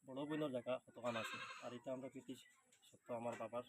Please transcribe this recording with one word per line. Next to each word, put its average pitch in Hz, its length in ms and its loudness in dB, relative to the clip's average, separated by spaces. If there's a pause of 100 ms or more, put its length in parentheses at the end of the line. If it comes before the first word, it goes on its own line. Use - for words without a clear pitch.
বড় 131 240 -2
বোনের 151 260 4
জায়গা 123 200 4 (100)
কতখান 117 380 -2
আছে, 123 160 -2 (260)
আর 120 120 -2
এটা 127 200 -6
আমরা 131 180 -4
ব্রিটিশ 127 260 -6 (480)
সত্ত্ব - 200 -20 (120)
আমার 117 200 2
বাবার 117 280 0